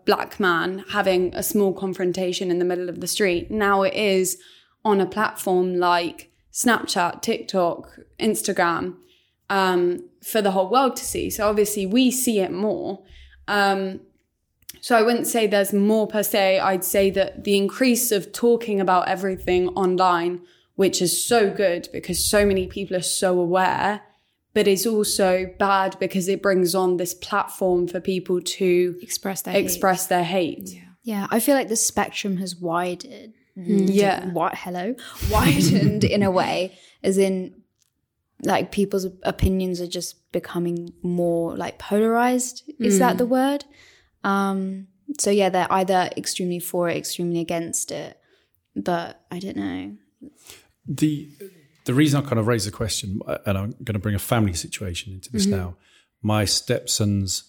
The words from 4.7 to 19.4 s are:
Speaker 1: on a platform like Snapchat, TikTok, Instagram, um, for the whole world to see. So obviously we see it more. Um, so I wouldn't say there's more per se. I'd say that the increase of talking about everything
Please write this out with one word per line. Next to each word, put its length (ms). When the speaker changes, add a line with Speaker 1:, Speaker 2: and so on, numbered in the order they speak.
Speaker 1:
on 160
a 40
platform 720
like 560
Snapchat, 680
TikTok, 760
Instagram, 760
um, 580
for 180
the 100
whole 180
world 260
to 100
see. 240
So 200
obviously 360
we 240
see 300
it 120
more. 520
Um, 540
so 160
I 60
wouldn't 240
say 200
there's 260
more 340
per 160
se. 360
I'd 240
say 280
that 320
the 120
increase 560
of 200
talking 500
about 260
everything 600